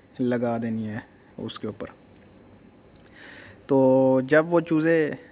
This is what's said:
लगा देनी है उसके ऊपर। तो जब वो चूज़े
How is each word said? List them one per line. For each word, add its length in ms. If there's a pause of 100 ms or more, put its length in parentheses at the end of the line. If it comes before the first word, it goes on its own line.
(220)
लगा 360
देनी 260
है 220 (340)
उसके 280
ऊपर। 200 (1800)
तो 560
जब 240
वो 120
चूज़े 560 (140)